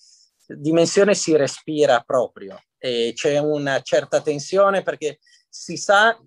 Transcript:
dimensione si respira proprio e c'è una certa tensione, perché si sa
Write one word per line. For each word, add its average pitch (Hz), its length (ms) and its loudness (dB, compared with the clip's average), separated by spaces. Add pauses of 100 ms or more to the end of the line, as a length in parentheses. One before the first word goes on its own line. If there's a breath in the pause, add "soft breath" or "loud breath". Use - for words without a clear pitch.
(480 soft breath)
dimensione 170 680 2
si - 200 0
respira 143 640 0
proprio 101 580 -4 (180)
e 117 380 -4
c'è 147 240 -2
una 143 420 -2
certa 147 400 -2
tensione, 185 640 0
perché 151 360 -6 (300 soft breath)
si - 280 -14
sa 214 500 2